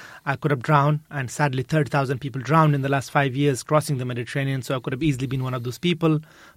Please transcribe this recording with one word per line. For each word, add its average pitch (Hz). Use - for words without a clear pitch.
I 139
could 139
have 123
drowned, 147
and 135
sadly, 131
thirty 151
thousand 135
people 131
drowned 151
in 139
the 135
last 135
five 139
years 139
crossing 151
the 127
Mediterranean, 131
so 135
I 127
could 131
have 131
easily 135
been 131
one 127
of 123
those 123
people. 165